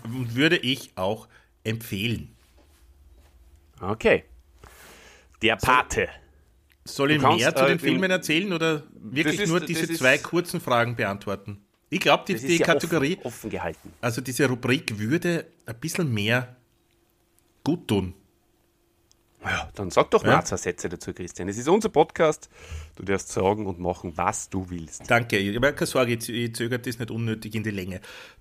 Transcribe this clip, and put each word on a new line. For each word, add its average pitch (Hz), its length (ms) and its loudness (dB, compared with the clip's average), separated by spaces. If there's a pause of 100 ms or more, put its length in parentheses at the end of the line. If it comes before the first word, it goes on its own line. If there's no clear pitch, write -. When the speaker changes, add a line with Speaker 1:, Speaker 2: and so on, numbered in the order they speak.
Speaker 1:
Ähm, 117 300 -6
würde 160 220 4
ich - 380 -4
auch 98 320 -4 (360)
empfehlen. 110 720 -4 (1500)
Speaker 2:
Okay. 117 440 2 (1160)
Der 110 180 2
Speaker 1:
Soll 127 140 6
Speaker 2:
Pate. 120 360 2 (760)
Speaker 1:
Soll 139 240 -2
Speaker 2:
Du 151 60 6
Speaker 1:
ich 147 60 2
Speaker 2:
kannst, 147 180 6
Speaker 1:
mehr 156 160 2
zu - 80 4
Speaker 2:
äh, 139 40 6
Speaker 1:
den 139 100 4
Speaker 2:
den - 20 -2
Speaker 1:
Filmen 175 320 0
erzählen 185 420 0
oder 160 300 0 (100)
wirklich 151 440 -2
Speaker 2:
das 208 80 0
ist, 170 40 2
Speaker 1:
nur 170 100 4
Speaker 2:
das 160 80 -6
Speaker 1:
diese 165 180 -2
Speaker 2:
ist 165 140 -4
Speaker 1:
zwei 127 180 6
kurzen 175 420 -2
Fragen 117 360 2
beantworten? 101 680 -6 (280)
Ich 180 120 -2
glaub, 156 240 4
die, 196 80 -2
Speaker 2:
das 113 100 -4
ist 135 80 -4
Speaker 1:
die 170 60 4
Speaker 2:
ja 151 80 4
Speaker 1:
Kategorie, 160 520 2
Speaker 2:
offen, - 100 -14
offen 113 220 -10
gehalten. 87 520 -8
Speaker 1:
also 123 200 -2
diese 131 260 0
Rubrik 123 520 0
würde 165 480 0 (180)
ein 117 140 -12
bisschen 160 340 -2
mehr 113 420 0 (1080)
gut 170 240 -2
tun. 95 260 0 (1300)
Speaker 2:
Ja, - 320 -6
dann 98 140 -6
sag 127 220 2
doch 220 120 4
mal 107 80 4
Speaker 1:
Ja? 87 120 4
Speaker 2:
zwei - 140 -4
Sätze 90 320 -4
dazu, 87 240 -10
Christian. 90 340 -8
Es 101 100 -6
ist 123 120 -4
unser 214 200 4
Podcast. - 600 2 (480)
Du - 60 -12
darfst 95 260 -2
sagen 104 380 0
und 87 120 -8
machen, 90 380 -4
was 90 320 -2
du 92 200 -6
willst. 85 400 -12
Speaker 1:
Danke. 117 280 2
Ich 101 180 0
hab 120 80 -2
keine 143 240 2
Sorge, 123 260 2
ich, 117 160 -6
ich 117 260 -4
zögere 120 240 -2
das 120 200 -8
nicht 117 100 -8
unnötig 113 460 -4
in 110 80 -2
die 107 80 -2
Länge. 95 300 -8 (400)